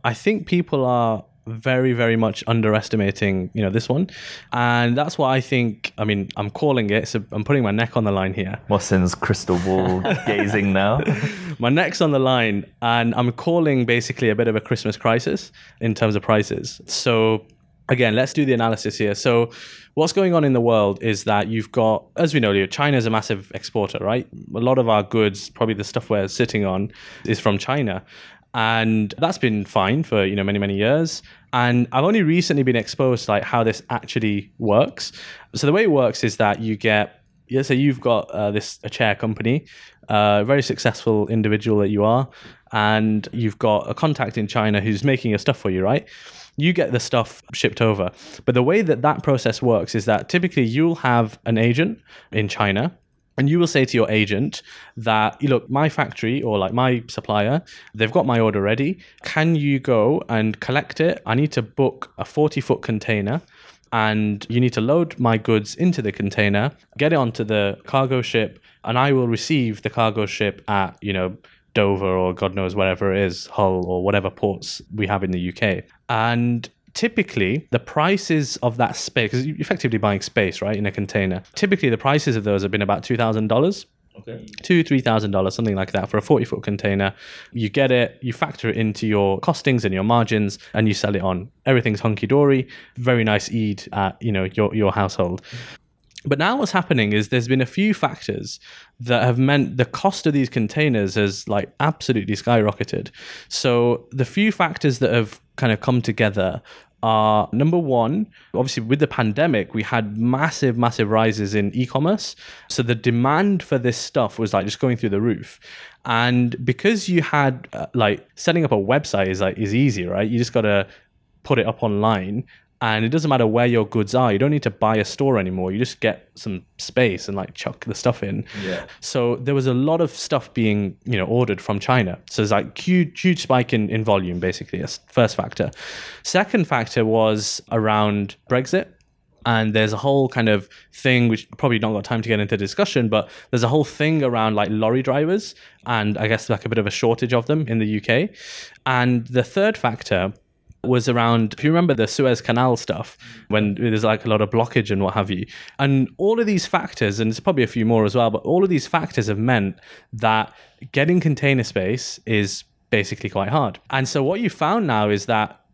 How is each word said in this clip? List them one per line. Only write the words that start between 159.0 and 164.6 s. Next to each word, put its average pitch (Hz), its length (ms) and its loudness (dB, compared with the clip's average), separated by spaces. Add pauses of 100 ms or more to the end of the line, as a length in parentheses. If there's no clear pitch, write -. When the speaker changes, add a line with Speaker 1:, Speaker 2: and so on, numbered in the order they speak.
Speaker 1:
have 101 100 -2
meant 110 380 0 (360)
that 110 400 0 (400)
getting 165 280 2
container 139 440 0
space 104 640 -4
is 104 380 -2 (260)
basically 104 400 -2
quite 98 180 -2
hard. 120 300 -2 (120)
And 135 180 0
so 143 140 -2
what 175 180 -2
you 226 100 -2
found 190 360 -2